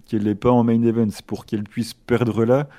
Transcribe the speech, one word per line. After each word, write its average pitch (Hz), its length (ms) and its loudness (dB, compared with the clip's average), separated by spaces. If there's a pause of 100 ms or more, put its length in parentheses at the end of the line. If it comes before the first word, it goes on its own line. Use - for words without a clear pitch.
qu'elle 107 180 -4
n'est 104 120 0
pas 123 160 0
en 120 140 4
main 117 160 2
event. 113 280 2
C'est - 160 -10
pour 98 200 -10
qu'elle 104 180 -6
puisse 113 300 -8
perdre 113 500 0
là, 135 240 2 (120)